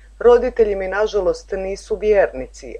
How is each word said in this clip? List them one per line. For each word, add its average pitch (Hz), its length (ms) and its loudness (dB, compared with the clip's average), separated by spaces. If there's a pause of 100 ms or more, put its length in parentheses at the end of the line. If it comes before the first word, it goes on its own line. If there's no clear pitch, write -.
(200)
Roditelji 233 560 4
mi, 190 120 -4
nažalost, 196 640 -2
nisu 190 440 -8
vjernici, 175 840 -2